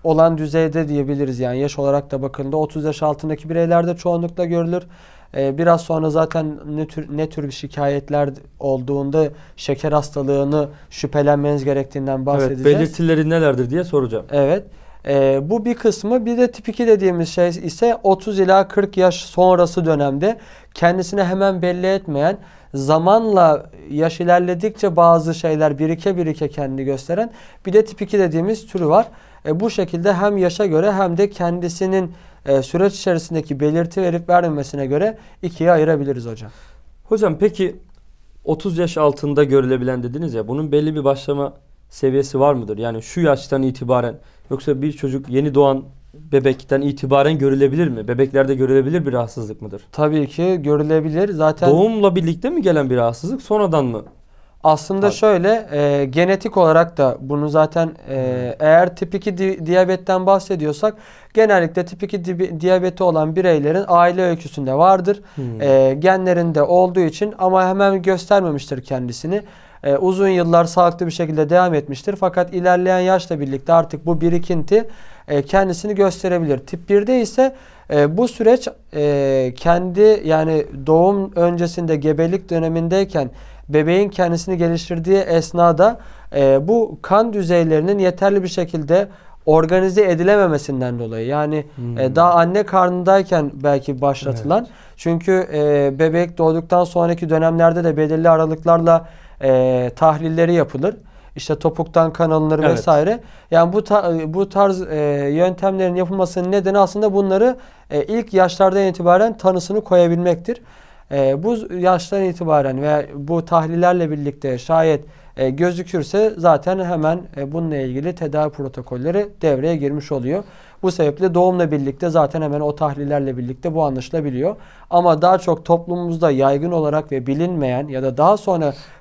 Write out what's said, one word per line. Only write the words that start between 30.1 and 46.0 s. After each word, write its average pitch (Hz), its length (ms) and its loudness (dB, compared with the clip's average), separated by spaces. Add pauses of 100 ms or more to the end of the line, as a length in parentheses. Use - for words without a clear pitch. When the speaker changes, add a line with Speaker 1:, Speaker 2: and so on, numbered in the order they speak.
Speaker 1:
hem 202 220 0
yaşa 180 300 0
göre 165 260 0
hem 185 240 0
de 202 140 0
kendisinin, 175 840 -4 (340)
e, 135 160 2
süreç 190 320 0
içerisindeki 165 640 -4
belirti 170 420 0
verip 170 260 -2
vermemesine 147 580 0
göre 185 320 -2 (240)
ikiye 175 300 0
ayırabiliriz 139 540 0
hocam. 113 240 -14 (540)
Speaker 2:
Hocam 202 360 0
peki 190 360 -2 (680)
otuz 165 340 -4
yaş 170 200 -2
altında 147 460 2
görülebilen 127 580 0
dediniz 131 320 -8
ya, 107 140 -6
bunun 143 240 -4
belli 151 220 0
bir 147 100 -6
başlama 139 480 -2 (380)
seviyesi 135 500 -2
var 143 140 4
mıdır? 107 240 -6
Yani 113 240 -6
şu - 180 -8
yaştan 135 420 0
itibaren, 123 520 -2 (360)
yoksa 135 320 -4
bir 147 100 -4
çocuk 135 360 -8
yeni 135 260 -2
doğan 135 300 2 (480)